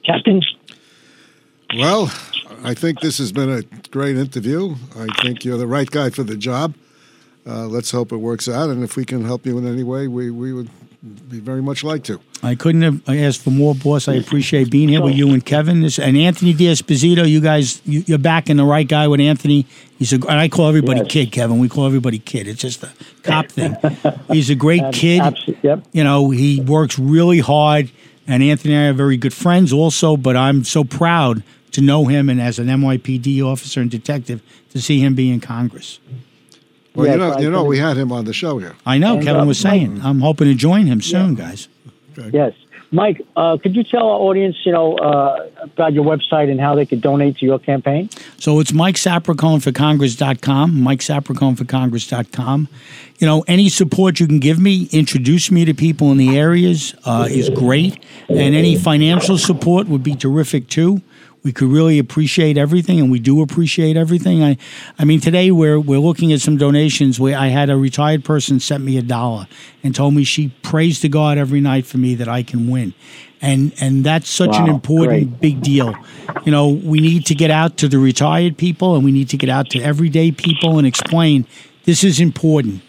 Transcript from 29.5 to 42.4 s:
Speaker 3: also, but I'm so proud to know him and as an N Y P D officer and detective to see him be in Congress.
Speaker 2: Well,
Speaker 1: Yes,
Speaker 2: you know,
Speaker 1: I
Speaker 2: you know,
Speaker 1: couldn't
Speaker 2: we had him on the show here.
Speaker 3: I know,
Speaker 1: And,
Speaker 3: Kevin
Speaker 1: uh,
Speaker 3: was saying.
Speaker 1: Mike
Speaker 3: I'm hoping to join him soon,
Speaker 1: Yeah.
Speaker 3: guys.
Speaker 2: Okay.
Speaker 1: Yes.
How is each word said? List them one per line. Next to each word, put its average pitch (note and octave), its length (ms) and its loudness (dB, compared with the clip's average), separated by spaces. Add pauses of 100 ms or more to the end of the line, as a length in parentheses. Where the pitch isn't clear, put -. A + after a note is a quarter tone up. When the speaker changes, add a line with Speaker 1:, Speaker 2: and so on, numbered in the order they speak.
Speaker 3:
also, D#3 440 2
but B2+ 200 0
I'm C3+ 280 2
so D3+ 200 -2
proud C#3+ 580 0 (300)
to C#3 80 -4
know C#3+ 260 4
him C#3 220 0
and B2+ 120 0
as A#2+ 180 -4
an A#2+ 100 -4
N C3+ 140 0
Y C3 160 0
P C3 200 -6
D C3+ 240 -2
officer C3+ 380 -6
and A#2 100 -2
detective A#2+ 520 -8 (280)
to B2+ 120 -8
see C#3+ 180 0
him C3+ 140 2
be B2+ 160 0
in A#2+ 100 -2
Congress. - 580 -8 (960)
Speaker 2:
Well, D3+ 120 2
Speaker 1:
Yes, C#3 80 2
Speaker 2:
you E3+ 60 2
know, F#3 120 0
Speaker 1:
I C3+ 80 -4
Speaker 2:
you D3+ 100 0
know, F#3 80 -2
Speaker 1:
couldn't D3+ 100 0
Speaker 2:
we C#3 100 0
had D3 180 0
him C3 160 -2
on A#2 140 -6
the A2+ 80 -8
show D3+ 240 -6
here. F2 160 -12 (100)
Speaker 3:
I C3 140 0
know, G#3+ 160 2
Speaker 1:
And, D3+ 100 -2
Speaker 3:
Kevin C#3+ 180 2
Speaker 1:
uh, D3 40 2
Speaker 3:
was C#3 120 0
saying. F#3 380 0
Speaker 1:
Mike G2+ 80 -12
Speaker 3:
I'm C#3 160 0
hoping D3+ 280 2
to C3+ 60 4
join E3+ 320 2
him A#2 140 2
soon, F3 360 0
Speaker 1:
Yeah. F#2 80 -12
Speaker 3:
guys. G2+ 240 -16 (500)
Speaker 2:
Okay. A2+ 140 -16
Speaker 1:
Yes. C#3 200 0 (380)